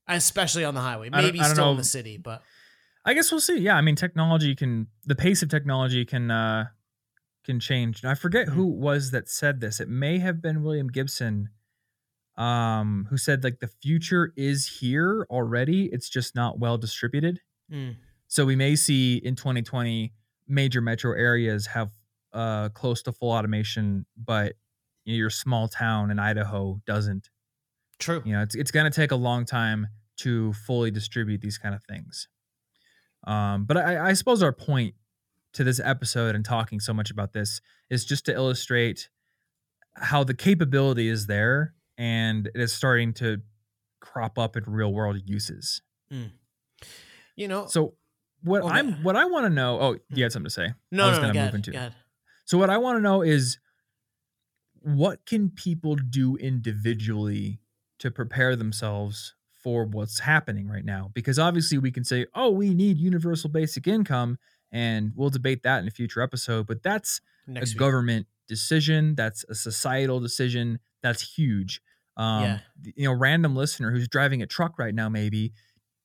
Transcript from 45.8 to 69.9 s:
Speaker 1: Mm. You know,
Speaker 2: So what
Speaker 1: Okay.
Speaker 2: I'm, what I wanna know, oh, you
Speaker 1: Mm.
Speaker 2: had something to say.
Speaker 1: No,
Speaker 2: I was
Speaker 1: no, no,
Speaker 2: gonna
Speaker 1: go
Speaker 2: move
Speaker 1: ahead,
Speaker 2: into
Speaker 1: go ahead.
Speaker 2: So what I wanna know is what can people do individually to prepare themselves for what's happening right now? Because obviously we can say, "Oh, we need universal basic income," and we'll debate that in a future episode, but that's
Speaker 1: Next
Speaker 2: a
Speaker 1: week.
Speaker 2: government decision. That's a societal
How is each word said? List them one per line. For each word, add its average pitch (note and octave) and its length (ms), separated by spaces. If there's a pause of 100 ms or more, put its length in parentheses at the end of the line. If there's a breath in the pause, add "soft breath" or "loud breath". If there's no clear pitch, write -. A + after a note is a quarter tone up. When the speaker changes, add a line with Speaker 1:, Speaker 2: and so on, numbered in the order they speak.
Speaker 1:
Mm. A#2+ 200 (1040 loud breath)
You G3+ 120
know, G3 200
Speaker 2:
So - 280 (460)
what F#3 220
Speaker 1:
Okay. E3+ 100
Speaker 2:
I'm, G#3 300
what F#3+ 120
I D4 100
wanna D4+ 260
know, B2+ 280
oh, C3 140 (160)
you C3 80
Speaker 1:
Mm. C3 60
Speaker 2:
had A#2 100
something F2+ 120
to - 40
say. F#2 240 (180)
Speaker 1:
No, G3 140
Speaker 2:
I G3 40
was F3 100
Speaker 1:
no, - 20
no, A#2 60
Speaker 2:
gonna G#2+ 60
Speaker 1:
go G2+ 60
Speaker 2:
move - 100
Speaker 1:
ahead, G#2+ 60
Speaker 2:
into G2+ 160
Speaker 1:
go C3+ 60
ahead. B2 180 (500 soft breath)
Speaker 2:
So F3 120
what F#3+ 120
I G3 80
wanna A#3+ 220
know G3 220
is C#3+ 380 (1200)
what D3 440
can G#3 240
people D#3+ 460
do C3 420
individually G#2+ 1200 (400)
to A#2+ 120
prepare B2+ 440
themselves G#2 800 (180)
for A#2 340
what's G#2+ 340
happening A#2+ 480
right G2+ 160
now? G2 300
Because B2+ 260
obviously E3 380
we C3 140
can B2+ 120
say, B2 220 (100)
"Oh, B3 140
we G3 240
need F#3+ 240
universal E3+ 520
basic D3+ 380
income," C3 500 (360)
and A2+ 420
we'll C#3 140
debate C3 340
that B2+ 180
in F2+ 60
a A#2 40
future A#2 300
episode, A#2 460
but A2+ 160
that's G#3 380 (260)
Speaker 1:
Next B2 240
Speaker 2:
a - 40
Speaker 1:
week. G#2 40
Speaker 2:
government A#2+ 480 (220)
decision. D3+ 640
That's A2 320
a A2 80
societal C3 640